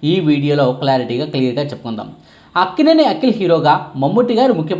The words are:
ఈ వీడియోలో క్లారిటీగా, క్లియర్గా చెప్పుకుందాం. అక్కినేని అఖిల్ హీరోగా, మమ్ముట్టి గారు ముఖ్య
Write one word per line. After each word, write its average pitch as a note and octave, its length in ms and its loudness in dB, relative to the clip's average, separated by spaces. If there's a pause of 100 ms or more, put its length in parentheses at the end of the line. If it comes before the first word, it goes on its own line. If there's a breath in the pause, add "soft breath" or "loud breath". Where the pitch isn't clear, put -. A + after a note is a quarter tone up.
(100)
ఈ - 20 2 (140)
వీడియోలో C#3+ 400 2 (140)
క్లారిటీగా, C3 520 -2
క్లియర్గా C3 380 -2
చెప్పుకుందాం. G#2+ 380 -10 (540 soft breath)
అక్కినేని D#4 500 2
అఖిల్ B3 260 0
హీరోగా, E3 340 2 (280)
మమ్ముట్టి G#3+ 380 0
గారు C4 200 4
ముఖ్య D#3+ 220 -4